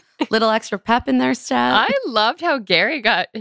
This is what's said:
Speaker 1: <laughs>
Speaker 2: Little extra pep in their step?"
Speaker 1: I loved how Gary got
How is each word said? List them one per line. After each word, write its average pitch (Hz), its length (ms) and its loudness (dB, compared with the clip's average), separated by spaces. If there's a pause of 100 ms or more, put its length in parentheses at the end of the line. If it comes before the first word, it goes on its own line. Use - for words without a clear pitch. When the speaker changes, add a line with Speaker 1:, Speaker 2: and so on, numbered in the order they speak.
Speaker 1:
<laughs> - 240 -8
Speaker 2:
Little 220 180 2
extra 220 300 -2
pep 240 280 0
in 262 120 2
their 254 160 0
step?" 247 400 0
Speaker 1:
I 415 160 2 (160)
loved 233 340 0
how 320 160 0
Gary 208 440 0
got 202 260 0 (140)